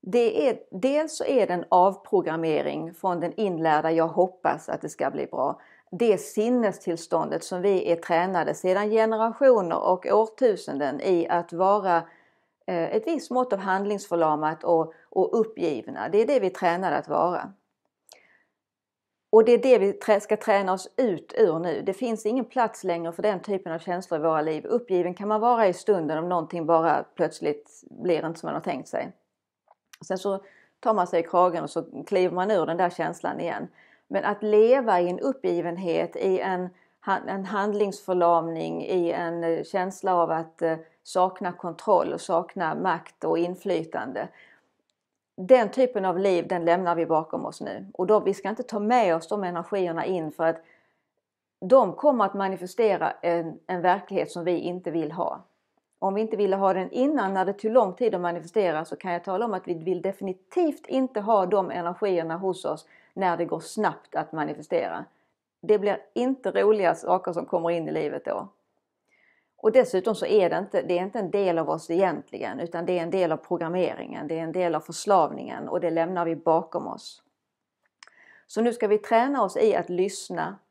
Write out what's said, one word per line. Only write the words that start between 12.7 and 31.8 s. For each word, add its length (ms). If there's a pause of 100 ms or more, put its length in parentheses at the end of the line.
ett 120
visst 240
mått 220
av 60
handlingsförlamat 1040
och, 300 (160)
och 300
uppgivna. 680
Det 80
är 100
det 120
vi 80
är 40
tränade 460
att 100
vara. 460 (1800)
Och 160
det 60
är 60
det 200
vi 160
trä-, 260
ska 180
träna 360
oss 240
ut 400
ur 220
nu. 220
Det 120
finns 320
ingen 200
plats 380
längre 280
för 120
den 160
typen 320
av 80
känslor 400
i 40
våra 180
liv. 240
Uppgiven 480
kan 140
man 140
vara 260
i 60
stunden 440
om 120
någonting 360
bara 400 (100)
plötsligt 760
blir 360
inte 140
som 80
man 60
har 80
tänkt 280
sig. 220 (960)
Sen 100
så 260 (360)
tar 140
man 140
sig 120
i 40
kragen 400
och 60
så 380